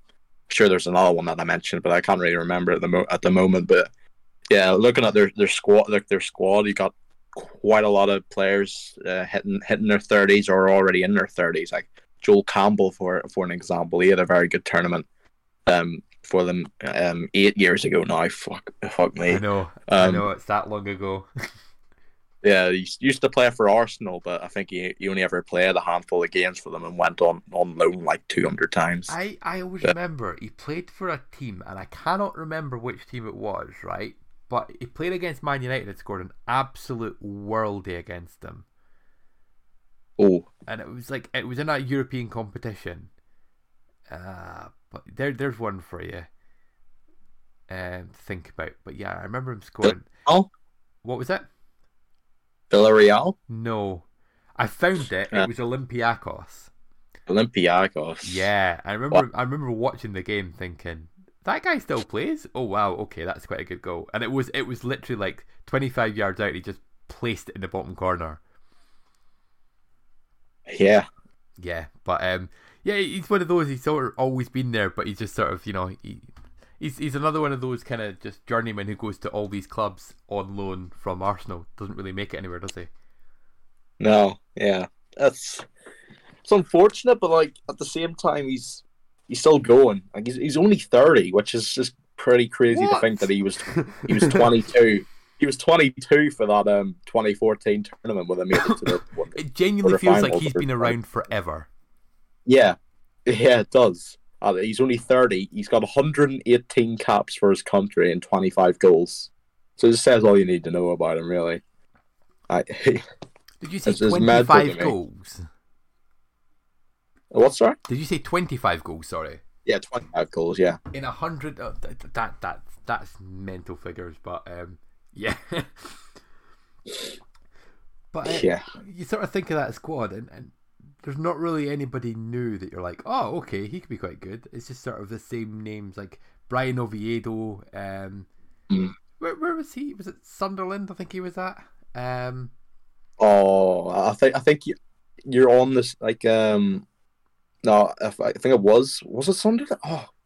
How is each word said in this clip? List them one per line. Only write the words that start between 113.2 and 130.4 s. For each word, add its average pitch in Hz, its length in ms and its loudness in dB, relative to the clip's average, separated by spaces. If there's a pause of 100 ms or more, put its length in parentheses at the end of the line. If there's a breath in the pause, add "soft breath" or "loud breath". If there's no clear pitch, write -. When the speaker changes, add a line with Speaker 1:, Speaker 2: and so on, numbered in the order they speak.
Speaker 2:
you 196 60 -8
say 104 140 0
Speaker 1:
it's, - 80 -4
it's 107 180 2
mental - 0 -
to 117 260 6
Speaker 2:
twenty-five 147 220 6 (100)
Speaker 1:
me. 170 60 -4
Speaker 2:
goals? 92 600 -6 (1900)
Speaker 1:
What, 127 260 6
sorry? 226 220 4 (100)
Speaker 2:
Did 127 120 -4
you 156 60 -8
say 151 140 -4
twenty-five 127 640 -4
goals? 80 260 -14
Sorry. 80 320 -10 (240)
Speaker 1:
Yeah, 101 140 0
twenty-five 85 520 -8
goals, 85 280 -4
yeah. 90 200 2 (160)
Speaker 2:
In 135 100 -10
a 127 60 -8
hundred, 151 500 -10
uh, 117 120 -12 (100)
th-, - 160 -8
th-, - 160 -14
that, 113 260 -6
that, - 220 -10 (240)
that's 107 340 -8
mental 95 560 -14
figures, 87 460 -14
but, 87 280 -12
um, 87 280 -16 (340)
yeah. 107 220 -6 (160)
<laughs> 170 140 -6 (2500 soft breath)
But, - 160 -8
uh, - 140 -4
Speaker 1:
Yeah. - 200 0 (240)
Speaker 2:
you 180 180 -14
sort - 180 -6
of - 80 -6
think 185 200 -6
of 160 60 -2
that 135 180 -4
squad, 120 380 -8
and, 113 200 -14
and - 180 -20 (520)